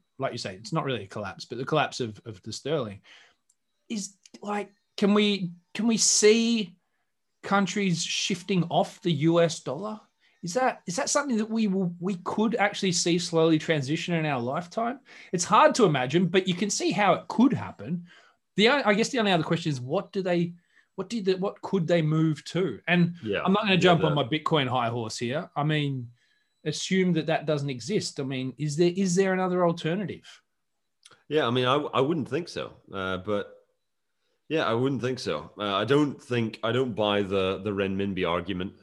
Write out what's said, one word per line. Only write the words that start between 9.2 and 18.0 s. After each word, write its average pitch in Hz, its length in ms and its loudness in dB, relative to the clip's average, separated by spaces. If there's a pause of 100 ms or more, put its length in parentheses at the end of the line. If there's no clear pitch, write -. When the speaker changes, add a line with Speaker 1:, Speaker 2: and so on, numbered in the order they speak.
Speaker 1:
S 165 180 0
dollar? 202 400 -10 (440)
Is 175 100 -8
that, 247 320 0
is 175 120 -6
that - 120 -2
something 285 280 0
that 214 120 -2
we 220 180 0
will, 185 320 0
we 185 240 -4
could 220 320 0
actually 202 360 0
see 175 260 2
slowly 165 400 2
transition 160 560 -2
in 160 120 0
our 135 160 -2
lifetime? 175 580 -6 (320)
It's 180 140 -2
hard 254 300 6
to 233 100 4
imagine, 147 420 2
but 190 200 2
you 180 60 2
can 196 160 -2
see 339 220 -2
how 190 220 4
it - 160 -4
could 247 240 4
happen. 110 520 -6 (500)